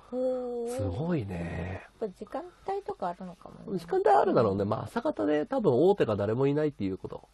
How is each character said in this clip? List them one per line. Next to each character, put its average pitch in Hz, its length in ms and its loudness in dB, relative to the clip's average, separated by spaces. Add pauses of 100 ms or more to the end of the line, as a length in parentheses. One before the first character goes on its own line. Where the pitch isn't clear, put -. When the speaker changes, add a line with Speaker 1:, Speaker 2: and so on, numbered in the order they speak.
(140)
Speaker 1:
お 247 540 -4
ー。 240 100 -8
Speaker 2:
す - 60 -4
ご 165 320 -4
い 117 100 -2
ね。 85 560 -6 (200)
Speaker 1:
や 220 60 -4
っ - 20 -4
ぱ 180 80 -18
時 220 80 -14
間 - 180 -10 (240)
帯 392 160 -4
と 403 100 -8
か 190 140 -6
あ 175 60 -4
る 185 120 -12
の 180 100 -14
か - 140 -20
も - 220 -12
ね。 - 80 -2
Speaker 2:
時 - 60 -16
間 381 140 2
帯 403 100 4
あ 392 140 6
る 370 100 2
だ 127 100 6
ろ 101 80 4
う 95 40 0
ね。 101 80 2
Speaker 1:
う - 20 2
ん。 101 40 -2
Speaker 2:
ま - 80 0
あ、 - 60 -6
朝 - 180 -6
方 302 240 -2
で 302 200 2
多 269 140 -2
分 170 140 4
大 175 220 6
手 147 100 2
が 110 100 2
誰 101 180 0
も 135 140 2
い 143 60 2
な 151 100 2
い 151 60 2
っ - 20 -14
て 104 120 -6
い 95 80 0
う 95 60 -6
こ - 120 -10
と。 - 240 -14